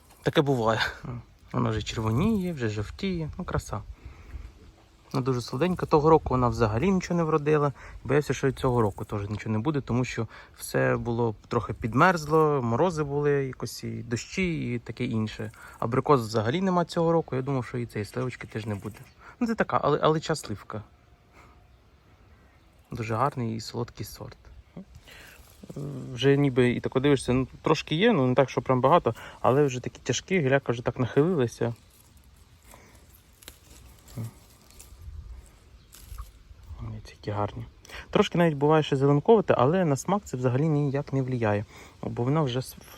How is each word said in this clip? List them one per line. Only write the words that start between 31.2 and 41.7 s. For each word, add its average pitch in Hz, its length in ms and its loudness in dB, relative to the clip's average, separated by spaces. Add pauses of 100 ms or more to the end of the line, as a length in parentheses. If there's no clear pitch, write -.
Ось 110 320 -12
які - 200 -12
гарні. 104 340 -4 (460)
Трошки - 280 2
навіть 170 160 4
буває 147 280 4
ще 147 140 -2
зеленковате, 143 640 4
але 165 260 4
на 143 120 2
смак 202 280 -2
це - 120 -8
взагалі 131 320 2
ніяк 143 440 0
не 135 100 0
впливає, 113 420 0 (380)